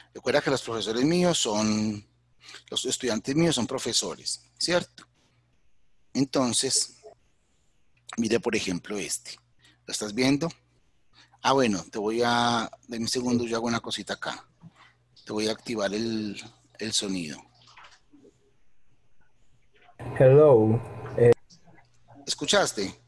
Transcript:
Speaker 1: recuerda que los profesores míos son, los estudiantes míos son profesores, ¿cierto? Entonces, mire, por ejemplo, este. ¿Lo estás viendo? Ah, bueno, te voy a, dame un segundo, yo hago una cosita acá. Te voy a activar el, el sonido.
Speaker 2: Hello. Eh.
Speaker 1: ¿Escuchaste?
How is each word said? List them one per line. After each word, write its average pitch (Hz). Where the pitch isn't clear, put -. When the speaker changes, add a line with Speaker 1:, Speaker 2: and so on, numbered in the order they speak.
Speaker 1:
recuerda 127
que 160
los 127
profesores 113
míos 175
son, 107
los -
estudiantes 127
míos 160
son 120
profesores, -
¿cierto? -
Entonces, 131
mire, 113
por 110
ejemplo, 101
este. -
¿Lo -
estás 107
viendo? 139
Ah, 127
bueno, 110
te -
voy 110
a, 120
dame 117
un 113
segundo, 123
yo 113
hago 117
una 117
cosita 104
acá. -
Te -
voy 107
a 113
activar 104
el, 110
el 107
sonido. 90
Speaker 2:
Hello. 131
Eh. 120
Speaker 1:
¿Escuchaste? 139